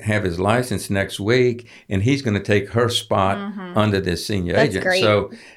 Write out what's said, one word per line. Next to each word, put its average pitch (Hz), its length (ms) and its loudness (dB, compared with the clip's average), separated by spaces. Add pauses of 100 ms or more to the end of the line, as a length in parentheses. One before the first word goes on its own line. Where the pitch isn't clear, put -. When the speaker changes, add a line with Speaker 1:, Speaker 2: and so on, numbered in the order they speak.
Speaker 1:
have 104 220 0
his 87 160 -2
license 107 500 0
next 98 300 -2
week, 120 480 0 (220)
and 98 120 0
he's 135 200 2
gonna 104 180 0
take 101 300 0
her 117 180 2
spot 101 480 0
Speaker 2:
Mm-hmm. 104 420 -6
Speaker 1:
under 104 220 2
this 87 260 -4
senior 92 280 -2
Speaker 3:
That's 107 160 4
Speaker 1:
agent. 95 140 -4
Speaker 3:
great. 180 180 0
Speaker 1:
So 104 280 2 (260)